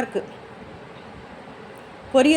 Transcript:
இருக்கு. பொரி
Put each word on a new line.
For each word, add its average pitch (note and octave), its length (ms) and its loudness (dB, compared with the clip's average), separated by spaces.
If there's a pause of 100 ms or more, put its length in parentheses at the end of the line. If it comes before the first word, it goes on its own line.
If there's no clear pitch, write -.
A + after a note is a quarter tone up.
இருக்கு. - 180 -4 (1900)
பொரி C4 240 6